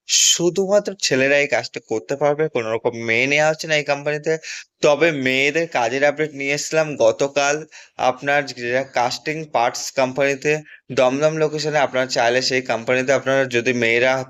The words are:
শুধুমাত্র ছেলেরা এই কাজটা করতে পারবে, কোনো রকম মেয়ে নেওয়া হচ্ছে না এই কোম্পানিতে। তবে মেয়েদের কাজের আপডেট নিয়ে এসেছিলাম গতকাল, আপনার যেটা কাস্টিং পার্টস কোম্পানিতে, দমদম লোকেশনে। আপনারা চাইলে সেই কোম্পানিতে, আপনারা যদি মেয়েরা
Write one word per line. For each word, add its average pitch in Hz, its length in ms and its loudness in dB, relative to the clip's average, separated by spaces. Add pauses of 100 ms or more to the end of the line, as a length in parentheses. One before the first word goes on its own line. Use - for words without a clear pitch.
শুধুমাত্র 190 960 2
ছেলেরা 139 360 2
এই 143 100 2
কাজটা 120 400 -2
করতে 113 280 -4
পারবে, 147 340 0
কোনো 113 240 -4
রকম 117 240 -2
মেয়ে 117 300 0
নেওয়া 151 220 2
হচ্ছে 160 180 -4
না 156 80 0
এই 147 80 0
কোম্পানিতে। 151 540 -2 (440)
তবে 151 300 4
মেয়েদের 143 560 0
কাজের 131 360 0
আপডেট 147 300 0
নিয়ে 139 200 -4
এসেছিলাম 151 420 -2
গতকাল, 143 680 2 (320)
আপনার 139 480 0
যেটা 123 380 -4
কাস্টিং 135 640 -4
পার্টস 123 460 -2
কোম্পানিতে, 139 720 0 (300)
দমদম 139 460 2
লোকেশনে। 151 420 -2
আপনারা 127 260 0
চাইলে 127 360 2
সেই 127 200 0
কোম্পানিতে, 127 520 0
আপনারা 135 320 2
যদি 120 280 0
মেয়েরা 123 560 2